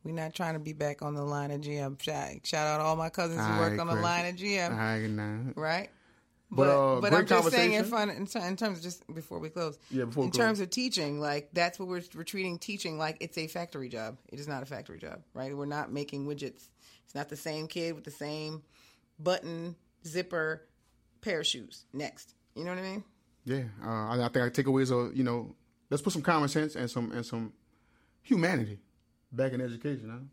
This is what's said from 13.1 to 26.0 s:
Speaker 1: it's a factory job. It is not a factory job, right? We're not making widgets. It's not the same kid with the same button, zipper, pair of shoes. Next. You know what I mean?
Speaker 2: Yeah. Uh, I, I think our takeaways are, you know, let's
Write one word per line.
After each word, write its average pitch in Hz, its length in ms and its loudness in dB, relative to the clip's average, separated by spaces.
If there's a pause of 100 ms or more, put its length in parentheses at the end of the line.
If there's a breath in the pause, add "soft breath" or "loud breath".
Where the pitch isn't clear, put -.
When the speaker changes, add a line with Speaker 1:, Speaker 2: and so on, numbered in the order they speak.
Speaker 1:
it's 170 180 -6
a 160 80 -2
factory 156 420 -6
job. 117 300 -6 (100)
It 135 100 -12
is 147 80 -10
not 139 160 -4
a 135 40 -8
factory 101 320 -10
job, 78 240 -12 (100)
right? 135 240 -6
We're 143 80 -4
not 147 260 -4
making 143 360 -6
widgets. 143 420 -8 (380 soft breath)
It's - 80 -20
not 143 160 -6
the 156 60 -8
same 156 300 -6
kid 165 280 -4
with 147 100 -14
the 151 60 -12
same 156 520 -8 (560 soft breath)
button, 170 560 -2 (320)
zipper, 160 600 -2 (560)
pair 175 180 0
of 160 60 0
shoes. - 480 -4
Next. - 400 -8 (200)
You 160 100 -6
know 175 60 -4
what 180 80 -4
I 185 40 -6
mean? 190 220 -6 (420)
Speaker 2:
Yeah. 131 160 0 (200)
Uh, - 60 -6 (220)
I, 123 60 2
I 120 120 2
think 117 80 0
our 123 140 4
takeaways 131 420 4
are, 120 220 2
you 131 100 2
know, 120 320 -2 (320)
let's 143 140 0